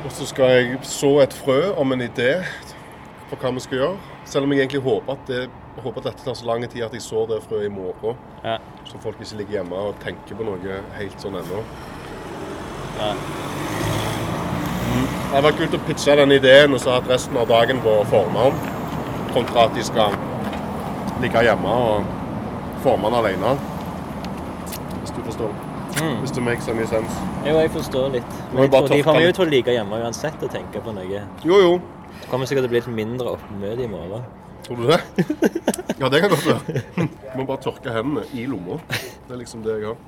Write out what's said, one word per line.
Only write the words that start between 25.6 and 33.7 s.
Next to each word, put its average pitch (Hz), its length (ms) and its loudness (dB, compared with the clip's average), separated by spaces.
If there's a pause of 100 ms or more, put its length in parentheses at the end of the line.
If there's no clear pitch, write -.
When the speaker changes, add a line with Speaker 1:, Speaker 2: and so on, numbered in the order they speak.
Speaker 2:
Mm. 147 260 -2
Speaker 1:
Hvis 135 140 -4
det 127 80 -2
makes 120 260 0
any 113 180 0
sense. 110 320 -2 (280)
Speaker 2:
Jo, 156 120 4
jeg 160 120 4
forstår 139 420 0
litt. - 260 -4 (140)
Speaker 1:
Må 127 80 2
Speaker 2:
Men - 40 10
Speaker 1:
jo 135 40 6
bare 131 140 8
Speaker 2:
jeg 139 60 2
tror - 0 -
de 151 60 6
Speaker 1:
tørke 147 100 6
Speaker 2:
kommer 156 160 6
jo 165 60 6
Speaker 1:
litt. 180 100 4
Speaker 2:
til 185 100 4
å 160 40 0
ligge 123 260 4
hjemme 107 280 -2
uansett 143 380 -6
og 131 80 -4
tenke 95 320 -8
på 110 120 -8
noe. 95 260 -6 (240)
Speaker 1:
Jo, 180 160 6
jo. 175 140 8 (460)
Speaker 2:
Det - 100 -14
kommer 127 160 -2
sikkert 135 180 2
til 120 60 -2
å 120 40 0
bli 120 40 6
et 117 100 0
mindre 113 460 -4
oppmøte 104 500 -6